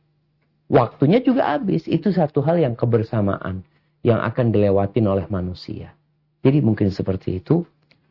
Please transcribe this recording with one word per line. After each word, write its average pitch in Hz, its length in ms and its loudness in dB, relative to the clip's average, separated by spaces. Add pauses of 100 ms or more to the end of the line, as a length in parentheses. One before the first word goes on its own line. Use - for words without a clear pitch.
(680)
waktunya 139 540 2
juga 269 340 0
habis. 185 320 -4
Itu 170 240 0
satu 147 320 0
hal 170 160 2
yang 120 160 -2
kebersamaan 107 880 -2 (400)
yang - 160 2
akan 117 320 0
dilewatin 101 560 2
oleh 95 240 0
manusia. 90 640 -10 (480)
Jadi 139 160 4
mungkin 107 320 0
seperti 92 480 -6
itu. 170 240 0 (460)